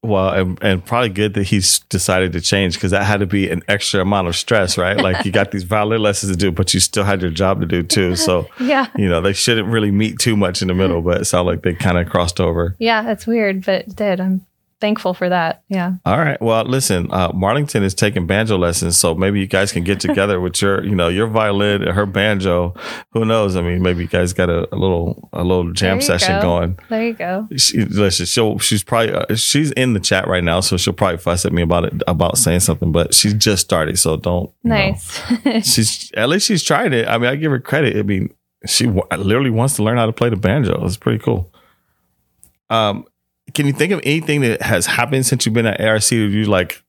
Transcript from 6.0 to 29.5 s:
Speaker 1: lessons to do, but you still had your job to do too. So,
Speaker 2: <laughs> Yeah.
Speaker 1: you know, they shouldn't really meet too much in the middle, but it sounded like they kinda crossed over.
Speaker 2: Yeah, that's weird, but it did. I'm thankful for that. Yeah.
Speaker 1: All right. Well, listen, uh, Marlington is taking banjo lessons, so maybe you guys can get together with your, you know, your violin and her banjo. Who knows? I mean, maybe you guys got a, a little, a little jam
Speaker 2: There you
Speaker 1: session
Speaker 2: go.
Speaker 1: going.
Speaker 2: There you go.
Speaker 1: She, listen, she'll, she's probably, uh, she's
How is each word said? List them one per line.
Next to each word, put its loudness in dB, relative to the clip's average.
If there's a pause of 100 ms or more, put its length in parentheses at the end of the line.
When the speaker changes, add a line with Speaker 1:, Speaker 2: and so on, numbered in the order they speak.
Speaker 1:
lessons 0
to 0
do, 2
but 0
you 2
still 0
had 0
your -2
job 0
to -4
do 0
too. 0
So, 0
Speaker 2:
<laughs> -10
Yeah. 0
Speaker 1:
you 2
know, 2
they 2
shouldn't 0
really 0
meet 0
too 0
much 0
in -2
the 0
middle, 2
but 0
it -4
sounded 0
like -4
they 0
kinda 2
crossed -4
over. 0
Speaker 2:
Yeah, 0
that's -6
weird, -2
but -2
it -18
did. -2
I'm -2 (360)
thankful -2
for -2
that. -2
Yeah. -2 (100)
Speaker 1:
All 0
right. 0
Well, 2
listen, 0
uh, 0
Marlington 0
is 0
taking 0
banjo 0
lessons, 0
so 2
maybe 0
you -2
guys 0
can -2
get 0
together 0
with -2
your, 0
you -2
know, 2
your 0
violin 0
and -2
her 2
banjo. 0 (380)
Who 0
knows? 2
I 0
mean, 0
maybe 0
you -6
guys 0
got 0
a, -2
a -4
little, -2
a -6
little 0
jam 0
Speaker 2:
There 2
you -2
Speaker 1:
session 0
Speaker 2:
go. 0
Speaker 1:
going. 0 (120)
Speaker 2:
There -2
you -4
go. -6
Speaker 1:
She, 0
listen, 0
she'll, 0
she's 0
probably, 0
uh, -2
she's 0